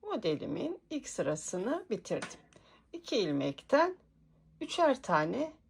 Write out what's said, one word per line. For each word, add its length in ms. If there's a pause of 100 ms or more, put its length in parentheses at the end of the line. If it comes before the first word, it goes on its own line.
Modelimin 760 (100)
ilk 200
sırasını 800
bitirdim. 500 (540)
İki 240
ilmekten 800 (640)
üçer 400
tane 520 (160)